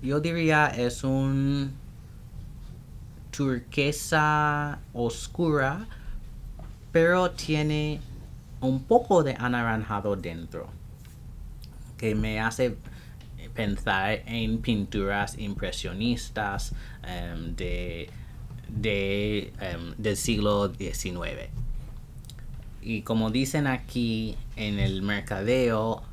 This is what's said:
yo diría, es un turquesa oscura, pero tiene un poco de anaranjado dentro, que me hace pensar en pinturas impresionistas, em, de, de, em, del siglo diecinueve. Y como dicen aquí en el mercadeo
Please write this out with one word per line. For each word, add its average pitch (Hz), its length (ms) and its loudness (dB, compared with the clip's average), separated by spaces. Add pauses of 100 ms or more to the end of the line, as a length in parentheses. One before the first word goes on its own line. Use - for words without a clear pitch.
yo 135 180 2
diría, 156 480 6
es 123 360 0
un 135 680 2 (1600)
turquesa 147 1500 2 (160)
oscura, 143 920 2 (1040)
pero 175 400 8
tiene 151 680 2 (600)
un 131 240 2
poco - 380 8
de 135 160 2
anaranjado 110 760 2
dentro, 82 520 -6 (1300)
que 110 160 0
me 107 260 0
hace 113 360 2 (800)
pensar 101 720 0
en 113 320 0
pinturas 101 800 0
impresionistas, 101 1300 -2 (340)
em, 85 500 -4
de, 87 540 -4 (580)
de, 104 920 0
em, 85 380 -4
del 104 180 2
siglo 104 520 4
diecinueve. 90 840 -4 (1300)
Y 110 200 -2
como 110 280 2
dicen 135 360 2
aquí 113 680 0 (200)
en 104 220 0
el 95 240 2
mercadeo 110 1000 2 (100)